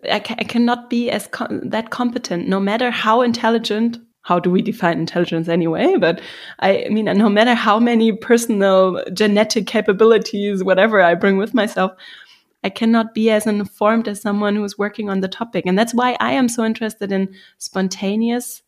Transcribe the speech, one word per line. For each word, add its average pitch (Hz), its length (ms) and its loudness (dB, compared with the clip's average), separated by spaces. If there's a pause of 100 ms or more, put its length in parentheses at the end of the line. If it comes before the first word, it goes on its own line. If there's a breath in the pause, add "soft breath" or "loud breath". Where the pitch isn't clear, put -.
(100)
I 214 100 0
ca-, 226 200 -10
I 220 40 -4
cannot 240 460 -2
be 240 200 -2
as - 180 -4
co-, - 200 -10 (160)
that 226 260 -6
competent, 240 580 -4
no 190 120 0
matter 226 320 0
how 226 300 0
intelligent. 226 760 0 (240)
How 180 180 0
do 180 100 0
we 185 140 2
define 175 340 -2
intelligence 165 500 -2
anyway? 170 520 0
But 170 200 2 (400 loud breath)
I, - 260 0
I - 40 -6
mean, 214 160 0
no 202 240 4
matter 220 240 4
how 226 260 2
many 226 320 4
personal 196 920 2 (100)
genetic 214 540 2
capabilities, 208 960 2
whatever 196 360 4
I 170 140 6
bring 190 240 2
with 214 160 -4
myself, 202 380 0 (720 loud breath)
I 196 80 -4
cannot 226 420 0
be 220 160 2
as 214 160 2
informed 214 600 0
as 202 120 -8
someone 208 360 -2
who's 202 240 -6
working 208 320 -4
on 190 100 0
the 190 60 -4
topic. 185 400 -6
And 185 100 2
that's 233 160 0
why 247 260 0
I 233 120 0
am 262 180 2
so 233 160 -4
interested 220 460 -6
in 190 240 -2 (240 loud breath)
spontaneous 208 1080 -4